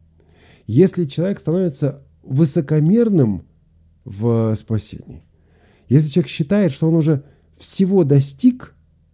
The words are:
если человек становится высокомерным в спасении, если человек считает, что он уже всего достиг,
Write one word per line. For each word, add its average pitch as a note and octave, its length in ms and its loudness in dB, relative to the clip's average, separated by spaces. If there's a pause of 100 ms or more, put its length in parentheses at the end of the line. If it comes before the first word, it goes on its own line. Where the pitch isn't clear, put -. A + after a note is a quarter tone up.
(680)
если F3 380 2
человек F3+ 340 -6
становится E3 640 -4 (200)
высокомерным D#3 1200 0 (600)
в A2 520 -2
спасении, - 680 -8 (640)
если D3+ 200 4
человек F3 200 -2
считает, F#3 420 0
что D#3+ 180 -2
он E3 60 2
уже D3+ 280 0 (340)
всего F#3+ 460 0
достиг, C#3+ 720 0 (400)